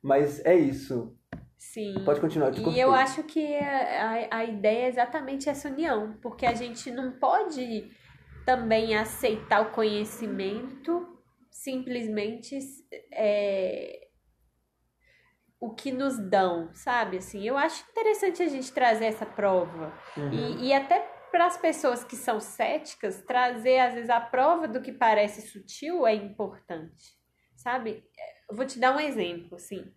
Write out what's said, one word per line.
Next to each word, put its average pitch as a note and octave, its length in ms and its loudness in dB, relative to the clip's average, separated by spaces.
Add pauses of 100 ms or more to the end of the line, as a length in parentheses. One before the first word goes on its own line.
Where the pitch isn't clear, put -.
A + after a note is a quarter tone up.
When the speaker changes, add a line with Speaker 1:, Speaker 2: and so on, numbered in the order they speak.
Speaker 1:
Mas C#3+ 420 2
é E3+ 120 8
isso. C3 600 0 (400)
Speaker 2:
Sim. G#3 380 -10 (100)
Speaker 1:
Pode D3 160 2
continuar, D#3 280 2
eu - 60 0
te - 60 -4
Speaker 2:
E G#3+ 40 -4
Speaker 1:
cortei. A#3+ 180 2
Speaker 2:
eu C4+ 100 6
acho C4+ 300 2
que D4+ 340 -2
a, A#3 760 -2
a, A3+ 60 -2
a A3+ 60 -2
ideia A3 400 2
é B3+ 40 2
exatamente C4 600 -2
essa C#4+ 220 -4
união, B3 500 -2
porque A#3 240 -8
a A#3 100 4
gente A#3 360 -8
não B3+ 220 -6
pode C4 800 0 (540)
também A3 520 4
aceitar A3 680 2
o A3 80 0
conhecimento G#3+ 1400 -2 (420)
simplesmente, B3 1080 -6 (540)
é, G3+ 960 -2 (1500)
o A3+ 120 -6
que C4 200 -6
nos B3+ 260 -2
dão, F#3 560 2
sabe? A3 440 -2
Assim, G3 280 -8
eu B3+ 100 0
acho D#4+ 340 0
interessante G#4 520 2
a E4+ 60 2
gente C4 240 -6
trazer A3+ 340 4
essa G#3+ 180 -2
prova. E3+ 680 0 (240)
Speaker 1:
Uhum. D3 160 -4
Speaker 2:
E, A#3+ 360 -4
e C4+ 40 4
até C#4 260 4 (320)
pras F4 260 4
pessoas D4+ 460 0
que - 140 -14
são A3 240 -2
céticas, A3+ 840 -4
trazer, B3 560 2
às B3 160 4
vezes, A#3 160 -4
a A#3 100 4
prova D4+ 460 2
do B3+ 160 -4
que C4 100 -10
parece G#3+ 500 4
sutil D4 640 -4
é A3 80 6
importante, F#3+ 920 -10 (500)
sabe? A#3+ 480 -6 (480)
Eu G#3 60 -8
vou C4 100 -2
te C4+ 140 -10
dar B3+ 160 6
um D4 40 0
exemplo, F3+ 540 -4
assim. F3 300 -14 (120)